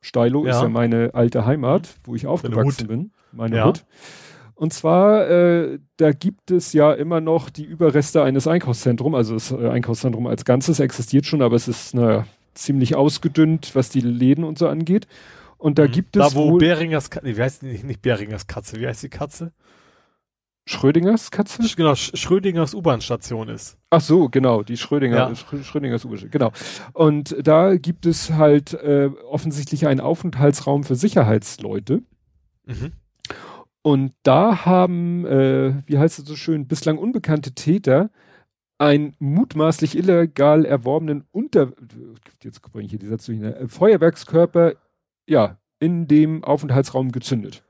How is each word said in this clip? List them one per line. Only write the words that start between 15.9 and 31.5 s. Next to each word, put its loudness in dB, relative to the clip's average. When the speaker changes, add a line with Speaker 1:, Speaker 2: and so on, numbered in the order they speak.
Speaker 1:
gibt -2
Speaker 2:
Da, 6
Speaker 1:
es 2
Speaker 2:
wo 2
Speaker 1:
wohl 6
Speaker 2:
Beringers 2
Ka-, -12
nee, -6
wie -2
heißt -6
denn -14
nicht, -12
nicht -10
Beringers -4
Katze, -12
wie -6
heißt -10
die -14
Katze? -12
Speaker 1:
Schrödingers 0
Katze? -6
Speaker 2:
Sch-, -2
genau, 2
Sch-, -4
Schrödingers -2
U-Bahn-Station -4
ist. -16
Speaker 1:
Ach 6
so, 4
genau, 2
die -8
Schrödinger, 0
Speaker 2:
Ja. 0
Speaker 1:
Schrö-, -12
Schrödingers -6
U-Bahn-Station, -14
genau. 0
Und 2
da 4
gibt -4
es -2
halt, 4
äh, 0
offensichtlich -4
einen 2
Aufenthaltsraum 0
für -2
Sicherheitsleute. 0